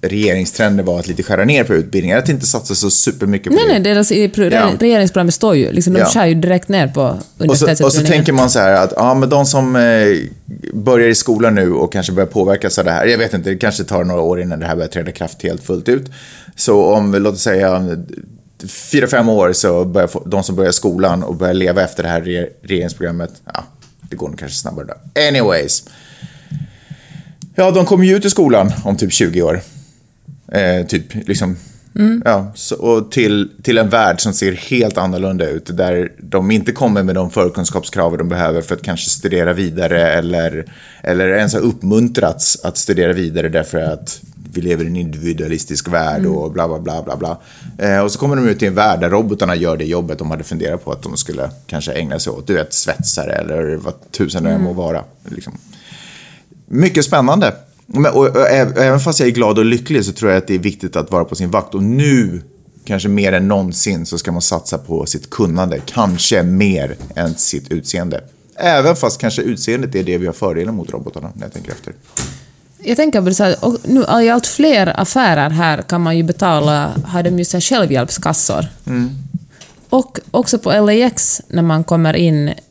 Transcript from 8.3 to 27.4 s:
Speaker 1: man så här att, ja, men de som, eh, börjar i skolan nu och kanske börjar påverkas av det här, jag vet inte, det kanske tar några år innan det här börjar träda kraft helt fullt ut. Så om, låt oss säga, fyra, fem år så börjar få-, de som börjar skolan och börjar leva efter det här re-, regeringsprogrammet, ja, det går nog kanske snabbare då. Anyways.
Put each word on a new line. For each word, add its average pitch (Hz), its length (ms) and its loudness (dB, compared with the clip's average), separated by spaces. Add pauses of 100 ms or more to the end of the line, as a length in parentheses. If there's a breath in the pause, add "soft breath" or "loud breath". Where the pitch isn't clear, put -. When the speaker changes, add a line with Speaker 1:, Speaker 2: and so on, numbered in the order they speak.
Speaker 1:
man 127 160 4
så 120 100 2
här 95 140 6
att, 95 220 2
ja, 123 180 4
men 131 160 2
de 139 160 4
som, 131 300 0
eh, 113 320 4 (680)
börjar 117 360 4
i 113 60 4
skolan 113 400 2
nu 95 180 2
och 87 200 0
kanske 92 200 -2
börjar 92 140 0
påverkas 98 520 0
av 87 60 2
det 85 60 2
här, 80 140 0
jag 117 120 4
vet 113 160 -2
inte, 92 160 -4
det 95 80 -2
kanske 104 260 -2
tar 87 200 -2
några 87 180 0
år 90 200 0
innan 85 180 -6
det 82 60 -6
här 82 100 -2
börjar 82 140 -4
träda 85 220 -6
kraft - 320 -10
helt 87 200 -6
fullt 90 260 -4
ut. 135 220 0 (440 loud breath)
Så 101 380 4
om, 104 220 2
låt 101 180 2
oss 95 80 -6
säga, 92 560 0 (680)
fyra, - 400 0
fem 120 220 2
år 95 240 4
så 90 320 2
börjar 90 220 2
få-, - 200 -6
de 95 160 -2
som 92 120 -4
börjar 92 160 2
skolan 90 520 0
och 87 120 -6
börjar 87 180 0
leva 92 300 2
efter 90 200 -4
det 85 60 -2
här 85 120 -2
re-, 87 260 -4 (160)
regeringsprogrammet, 85 680 -4 (220)
ja, - 100 -4 (460)
det - 60 -12
går 73 140 -8
nog 73 100 -14
kanske 69 180 -10
snabbare 71 300 -10
då. - 400 -6
Anyways. 98 560 0 (1700 loud breath)